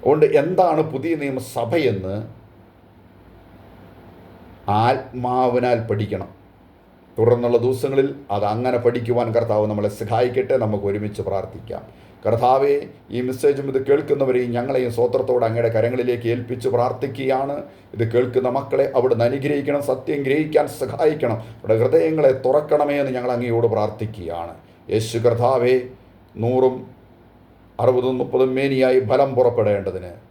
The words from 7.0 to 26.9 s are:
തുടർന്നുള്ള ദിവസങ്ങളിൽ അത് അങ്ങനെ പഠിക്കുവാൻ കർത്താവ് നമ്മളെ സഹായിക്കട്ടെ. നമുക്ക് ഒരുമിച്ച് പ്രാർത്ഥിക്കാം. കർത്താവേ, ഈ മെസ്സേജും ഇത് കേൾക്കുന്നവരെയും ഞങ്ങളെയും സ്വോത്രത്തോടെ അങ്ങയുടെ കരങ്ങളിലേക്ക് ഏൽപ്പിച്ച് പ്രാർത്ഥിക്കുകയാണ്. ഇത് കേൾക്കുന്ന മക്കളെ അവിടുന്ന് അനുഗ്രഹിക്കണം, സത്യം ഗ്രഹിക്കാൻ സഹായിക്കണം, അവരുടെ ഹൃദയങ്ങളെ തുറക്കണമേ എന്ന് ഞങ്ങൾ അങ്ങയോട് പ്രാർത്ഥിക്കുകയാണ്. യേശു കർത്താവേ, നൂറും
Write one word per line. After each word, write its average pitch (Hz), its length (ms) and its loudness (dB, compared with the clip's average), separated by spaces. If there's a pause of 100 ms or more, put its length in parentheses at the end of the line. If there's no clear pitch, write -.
തുടർന്നുള്ള 120 460 4
ദിവസങ്ങളിൽ 131 440 0 (280)
അത് 104 160 -2
അങ്ങനെ 123 320 -2
പഠിക്കുവാൻ 120 520 0
കർത്താവ് 113 340 2
നമ്മളെ 104 280 -2
സഹായിക്കട്ടെ. 123 680 0
നമുക്ക് 107 260 -2
ഒരുമിച്ച് 104 380 -4
പ്രാർത്ഥിക്കാം. - 540 -8 (440)
കർത്താവേ, 127 500 4 (400)
ഈ 120 120 -2
മെസ്സേജും 139 440 0
ഇത് 131 160 0
കേൾക്കുന്നവരെയും 135 680 2
ഞങ്ങളെയും 127 380 -2
സ്വോത്രത്തോടെ 123 520 2
അങ്ങയുടെ 113 280 0
കരങ്ങളിലേക്ക് 120 580 0
ഏൽപ്പിച്ച് 123 420 -4
പ്രാർത്ഥിക്കുകയാണ്. 131 800 -2 (400)
ഇത് 110 80 0 (100)
കേൾക്കുന്ന 123 440 2
മക്കളെ 139 280 0 (120)
അവിടുന്ന് 120 320 2
അനുഗ്രഹിക്കണം, 143 600 -2
സത്യം 143 380 -4
ഗ്രഹിക്കാൻ 151 400 0 (140)
സഹായിക്കണം, 135 560 -2 (240)
അവരുടെ 110 200 0
ഹൃദയങ്ങളെ 156 500 4 (140)
തുറക്കണമേ 147 560 2
എന്ന് 135 160 -2
ഞങ്ങൾ 123 200 -2
അങ്ങയോട് 117 360 0
പ്രാർത്ഥിക്കുകയാണ്. 92 800 -4 (400)
യേശു 110 320 -2
കർത്താവേ, 123 500 4 (680)
നൂറും 127 340 2 (1080)